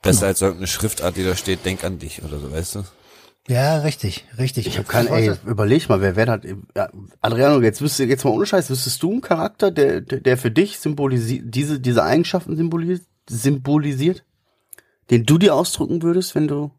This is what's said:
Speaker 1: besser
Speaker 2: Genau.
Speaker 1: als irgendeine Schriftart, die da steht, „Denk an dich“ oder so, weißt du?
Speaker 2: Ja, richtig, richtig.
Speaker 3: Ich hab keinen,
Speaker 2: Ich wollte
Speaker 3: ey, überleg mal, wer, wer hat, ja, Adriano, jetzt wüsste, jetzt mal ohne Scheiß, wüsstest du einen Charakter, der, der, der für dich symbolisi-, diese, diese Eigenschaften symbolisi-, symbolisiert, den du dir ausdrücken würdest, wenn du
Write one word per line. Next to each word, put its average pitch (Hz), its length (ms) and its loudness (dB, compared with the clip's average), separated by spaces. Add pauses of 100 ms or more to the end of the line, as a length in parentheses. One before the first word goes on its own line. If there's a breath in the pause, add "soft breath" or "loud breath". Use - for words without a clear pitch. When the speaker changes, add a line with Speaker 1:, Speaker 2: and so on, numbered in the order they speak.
Speaker 1:
besser 98 200 4
Speaker 2:
Genau. 98 60 2
Speaker 1:
als 98 140 0
irgendeine 92 260 -2
Schriftart, 90 500 -2
die 92 80 -2
da 92 100 0
steht, 92 300 -4
„Denk 92 180 -4
an 90 160 -6
dich“ 73 240 -14
oder 73 160 -10
so, 69 120 -10
weißt 85 240 -6
du? 101 80 -8 (640 soft breath)
Speaker 2:
Ja, 143 300 2
richtig, 147 460 -4 (120)
richtig. 127 300 -4
Speaker 3:
Ich - 100 -4
hab 101 100 -6
keinen, - 200 0
Speaker 2:
Ich - 40 -2
wollte 110 320 2
Speaker 3:
ey, 107 80 -6
überleg 107 380 2
mal, 101 100 4
wer, 95 160 2
wer 113 120 2
hat, 110 180 -2 (320)
ja, 98 120 -4 (300)
Adriano, 131 420 4
jetzt 113 200 2
wüsste, 139 240 -2
jetzt 131 180 0
mal 127 80 2
ohne 196 140 0
Scheiß, 190 240 0
wüsstest 131 340 -4
du 175 80 0
einen 247 100 -2
Charakter, 185 500 0
der, 143 300 2
der, - 200 -6
der 127 160 4
für 117 140 0
dich 190 280 2
symbolisi-, 131 640 -2
diese, 139 380 -4
diese 120 220 2
Eigenschaften 160 520 0
symbolisi-, 170 500 -2 (220)
symbolisiert, 143 960 0 (840 soft breath)
den 117 160 6
du 147 120 6
dir 170 180 6
ausdrücken 165 480 -2
würdest, 175 320 0
wenn 151 120 2
du 147 320 -4